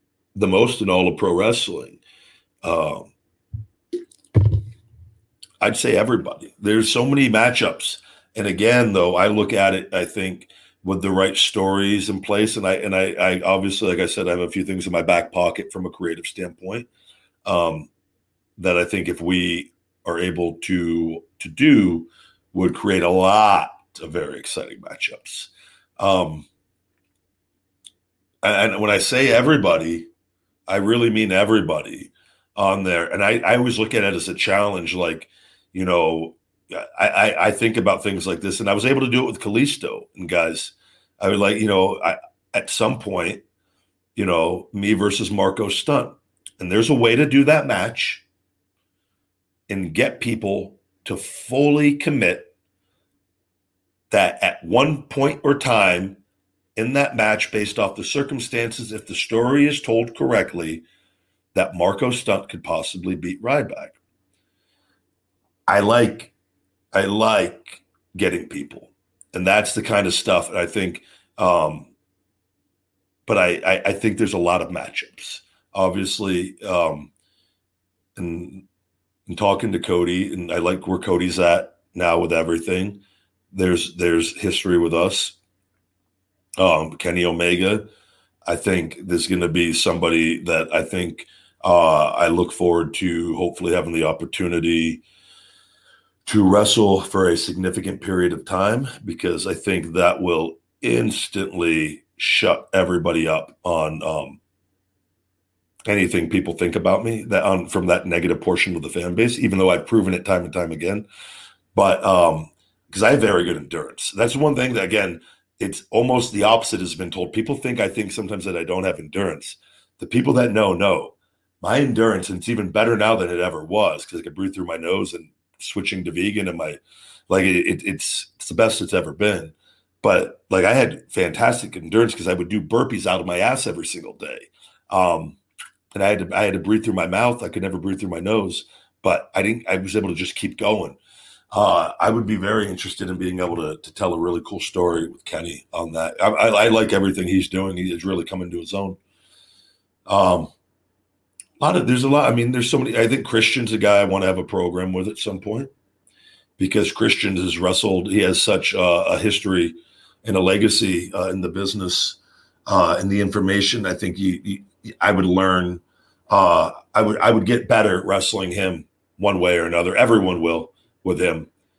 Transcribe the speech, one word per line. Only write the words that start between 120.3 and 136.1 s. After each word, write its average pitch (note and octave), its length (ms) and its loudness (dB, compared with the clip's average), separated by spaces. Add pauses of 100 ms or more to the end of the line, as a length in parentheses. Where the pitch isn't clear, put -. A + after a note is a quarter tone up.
that B2 180 2
know, G2+ 220 2
know. F2+ 400 0 (480)
My G#2+ 180 0
endurance, A2 500 2
and F#2 100 -8
it's - 100 -8
even G2+ 220 -4
better A2+ 260 2
now G#2+ 180 2
than F#2 140 -2
it F2 100 -4
ever E2+ 240 -4
was, E2+ 440 0
'cause E2+ 120 -10
I - 40 -12
could D#2+ 100 -16
breathe F#2+ 220 -6
through F#2 100 -8
my E2+ 120 -6
nose F#2 360 -4
and D#2+ 160 -14 (280)
switching - 460 -6
to E2+ 80 -8
vegan G2 380 -4
and E2+ 80 -8
my, D#2 200 -8 (520)
like, F#2 160 4
it, F#2 100 2
it, E2+ 300 -2
it's, - 500 -6
it's - 140 -14
the - 40 -12
best A2 280 2
it's F#2+ 120 -6
ever E2+ 200 -2
been. F2+ 400 -2 (480)
But, - 480 0
like, F#2 160 4
I G#2+ 80 4
had A2+ 360 0
fantastic G#2 680 -2
endurance F#2+ 360 2
'cause F2 140 -10
I F#2 60 0
would F2+ 160 -4
do G2+ 120 -4
burpees G2+ 440 -2
out F#2 160 0
of E2+ 40 -10
my F2+ 140 -4
ass B2+ 260 0
every E2+ 200 -8
single D#2 280 -12
day. A1+ 360 -16 (400)
Um, E2+ 480 0 (560)
and G2 100 -2
I G2 60 4
had G#2 100 2